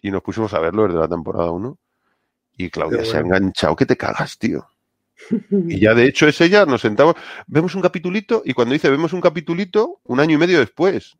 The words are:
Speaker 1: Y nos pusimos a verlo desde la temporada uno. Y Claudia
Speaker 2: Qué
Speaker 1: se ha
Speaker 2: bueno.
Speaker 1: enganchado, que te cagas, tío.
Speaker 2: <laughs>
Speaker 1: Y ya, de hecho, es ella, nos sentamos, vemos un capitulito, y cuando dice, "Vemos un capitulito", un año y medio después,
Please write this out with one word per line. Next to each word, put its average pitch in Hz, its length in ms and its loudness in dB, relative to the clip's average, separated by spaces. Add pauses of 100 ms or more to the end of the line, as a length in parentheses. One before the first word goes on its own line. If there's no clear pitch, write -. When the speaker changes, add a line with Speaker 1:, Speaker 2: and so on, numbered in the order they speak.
Speaker 1:
Y 101 100 -6
nos 95 120 -4
pusimos 104 320 -6
a 80 60 0
verlo 98 260 0
desde 85 120 0
la 80 100 0
temporada 85 420 -4
uno. 107 280 -8 (800)
Y 90 140 -8
Claudia 82 280 -4
Speaker 2:
Qué 113 60 -4
Speaker 1:
se 113 120 -4
ha 76 40 -2
Speaker 2:
bueno. 82 60 -4
Speaker 1:
enganchado, 92 500 0
que - 100 2
te 135 100 0
cagas, - 420 -8
tío. - 280 -6 (500)
Speaker 2:
<laughs> - 500 -4
Speaker 1:
Y 123 120 -4
ya, 107 140 6
de 120 120 6
hecho, 147 220 4
es 151 140 2
ella, 190 240 6
nos 131 160 0
sentamos, 139 340 4 (320)
vemos 156 280 0
un 190 60 -6
capitulito, 185 640 -2
y 135 80 -4
cuando 123 200 0
dice, 151 160 0
"Vemos 156 240 0
un 180 80 -6
capitulito", 180 840 -2
un 127 160 -4
año 160 160 2
y - 20 2
medio 170 220 2
después, 139 600 -2